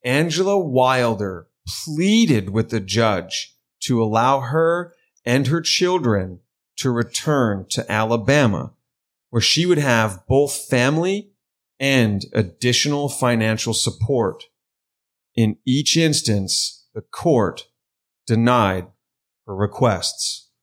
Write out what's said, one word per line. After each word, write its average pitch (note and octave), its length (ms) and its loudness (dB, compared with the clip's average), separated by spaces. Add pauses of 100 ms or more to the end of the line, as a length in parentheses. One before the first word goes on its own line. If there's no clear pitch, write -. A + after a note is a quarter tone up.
Angela E3 540 0
Wilder B2 880 0 (380)
pleaded D#3+ 640 2
with G#2+ 220 -2
the A2+ 80 -2
judge G2 760 -2 (260)
to A#2+ 200 0
allow A#2 380 2
her E3 560 -2 (280)
and B2 240 0
her E3 140 0
children A#2 800 0 (380)
to C3 120 -2
return A#2 800 -2
to - 220 -6
Alabama, A2 840 0 (560)
where A#2 120 0
she E3 260 0
would E3+ 100 4
have A2+ 500 0
both C#3+ 280 2
family D#3+ 760 -2 (460)
and A#2+ 540 0
additional B2+ 760 0
financial A2+ 680 -2
support. A2 720 -2 (920)
In A2 300 2
each C3+ 300 0
instance, A#2+ 1000 0
the - 60 -10
court A#2 680 -2 (580)
denied A2+ 600 2 (580)
her G2+ 100 -10
requests. - 960 -2 (140)